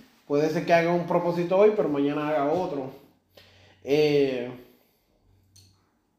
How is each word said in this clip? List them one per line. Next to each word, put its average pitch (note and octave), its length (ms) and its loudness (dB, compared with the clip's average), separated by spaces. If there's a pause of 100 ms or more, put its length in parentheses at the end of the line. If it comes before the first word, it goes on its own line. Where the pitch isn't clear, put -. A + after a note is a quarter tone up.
(280)
puede D3 220 0
ser D#3+ 140 -4
que F3 80 2
haga E3+ 200 4
un F3 160 -2
propósito F3 500 0
hoy, G#3 180 6
pero F3+ 120 0
mañana C#3+ 400 -2
haga D3 240 0
otro. C#3+ 400 -6 (920)
Eh, C#3 640 2 (1700)